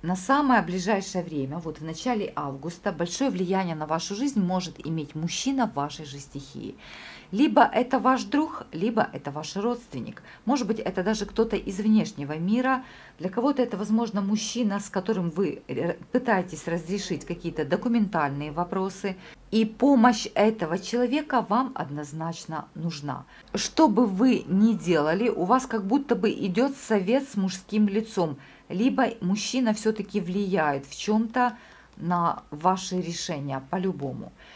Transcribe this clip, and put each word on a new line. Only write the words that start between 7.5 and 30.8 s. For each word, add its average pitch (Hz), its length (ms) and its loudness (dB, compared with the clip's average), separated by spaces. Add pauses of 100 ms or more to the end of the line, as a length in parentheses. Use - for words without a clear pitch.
это 247 380 4
ваш 247 240 4
друг, 294 480 -2
либо 214 420 0
это 147 160 -8
ваш 151 280 -8
родственник. 202 680 -6 (220)
Может 247 200 2
быть, 220 140 -2
это 185 240 -4
даже 214 220 0
кто-то 220 320 0
из 190 200 -6
внешнего 160 600 2
мира. 254 460 0 (360)
Для 185 100 -4
кого-то 262 320 2
это, 233 160 0
возможно, 214 440 0
мужчина, 208 580 0
с 202 100 -8
которым 185 400 -2
вы 160 380 -2
р-, 170 300 -2 (140)
пытаетесь 196 560 0
разрешить 170 580 -4
какие-то 170 400 -4
документальные 151 880 0
вопросы. 190 640 -4 (360)
И 220 140 4
помощь 240 680 4
этого 190 460 2
человека 247 680 0
вам 247 280 2
однозначно 156 1000 -6
нужна. 156 520 -6 (280)
Что 302 360 4
бы 226 180 4
вы 202 400 4
ни 208 260 6
делали, 170 560 2
у 160 140 0
вас 254 240 4
как 214 180 -2
будто 240 300 2
бы 190 160 2
идёт 233 460 0
совет 226 520 0
с - 60 -12
мужским 202 520 0
лицом. 190 520 -2 (300)
Либо 262 400 2 (120)
мужчина 214 540 0
всё-таки 214 440 -2
влияет 170 680 0